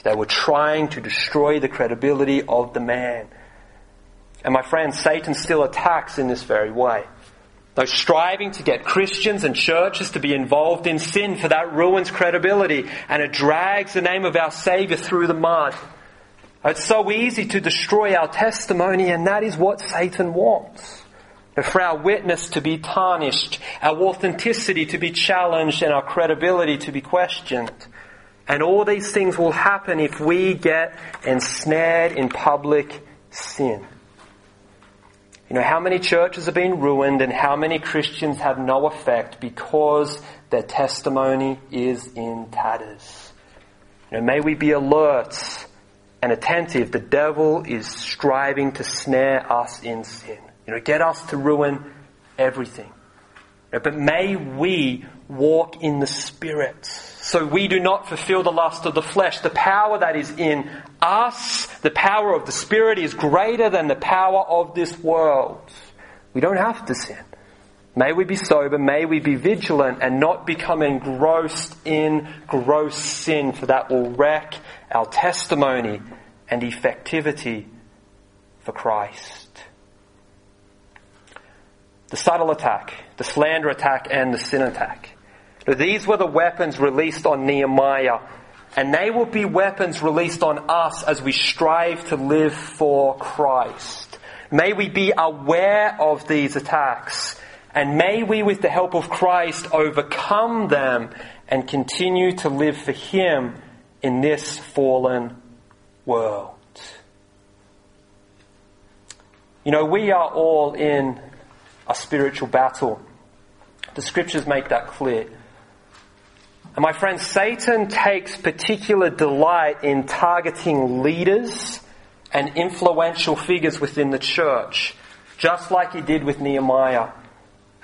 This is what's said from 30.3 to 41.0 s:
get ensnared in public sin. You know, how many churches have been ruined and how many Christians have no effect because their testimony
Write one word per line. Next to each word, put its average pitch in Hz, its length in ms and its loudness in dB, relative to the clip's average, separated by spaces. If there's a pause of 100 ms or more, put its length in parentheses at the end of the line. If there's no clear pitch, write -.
get 160 440 0 (260)
ensnared 165 880 2
in 131 180 -2
public 147 720 0 (300)
sin. - 560 -4 (1600)
You 113 60 -6
know, 123 80 2
how 151 160 2
many 185 220 0
churches 175 460 2
have 165 80 -2
been 180 260 2
ruined 139 420 2
and 127 100 0
how 143 220 2
many 156 240 0
Christians 151 600 -4
have 135 200 0
no 131 280 2
effect 120 540 -2
because 147 800 0 (300)
their 120 140 0
testimony 135 960 0 (100)